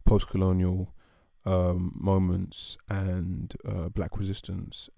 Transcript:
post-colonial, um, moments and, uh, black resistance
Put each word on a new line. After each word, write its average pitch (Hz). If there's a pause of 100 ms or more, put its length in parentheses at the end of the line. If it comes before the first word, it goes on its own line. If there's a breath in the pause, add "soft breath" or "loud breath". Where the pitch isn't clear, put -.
post-colonial, 92 (500 soft breath)
um, 90
moments 95 (120)
and, 92 (140)
uh, 90
black -
resistance 95